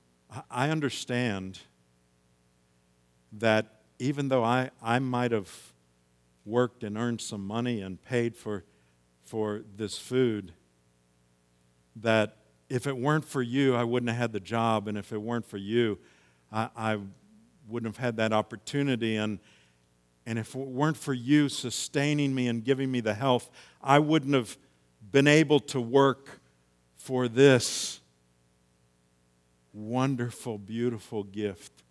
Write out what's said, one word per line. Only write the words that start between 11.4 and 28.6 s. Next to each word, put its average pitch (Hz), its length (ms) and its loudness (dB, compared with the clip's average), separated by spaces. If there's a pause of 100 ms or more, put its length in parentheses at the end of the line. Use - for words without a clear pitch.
that 110 420 2 (320)
if 131 180 -4
it 135 100 -4
weren't 147 280 0
for 135 160 -2
you, 127 340 2
I 120 80 2
wouldn't 120 260 0
have 117 100 -2
had 117 140 -2
the 104 60 -6
job, 110 480 0
and 104 100 -6
if 98 140 -10
it 107 100 -6
weren't 117 240 -4
for 104 120 -14
you, 107 420 0 (520)
I, 110 240 -4
I 110 240 -2 (680)
wouldn't 113 260 -6
have 135 100 -8
had 117 140 -2
that 110 160 2
opportunity, 113 840 -2
and, 107 220 -4 (840)
and 117 120 -4
if 110 180 -8
it 131 40 -6
weren't 135 380 0
for 143 160 -6
you 135 360 4
sustaining 143 840 -2
me 127 120 0
and 117 160 -2
giving 131 280 0
me 123 80 0
the 107 140 0
health, 127 360 2 (320)
I 139 180 6
wouldn't 147 340 2
have 123 240 0 (540)
been 139 160 6
able 147 320 6
to - 220 -4
work 131 600 2 (540)
for 127 320 -2
this 127 720 4 (1700)